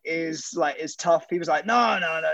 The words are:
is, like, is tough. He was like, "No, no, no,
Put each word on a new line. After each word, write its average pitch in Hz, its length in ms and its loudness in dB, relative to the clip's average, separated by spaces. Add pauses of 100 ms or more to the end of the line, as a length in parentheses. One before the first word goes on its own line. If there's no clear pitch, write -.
is, 160 500 -6
like, 151 220 0
is 151 180 -8
tough. 165 340 2
He 175 80 0
was 165 120 -2
like, 151 160 2
"No, 226 340 2
no, 160 220 -2
no, 156 120 0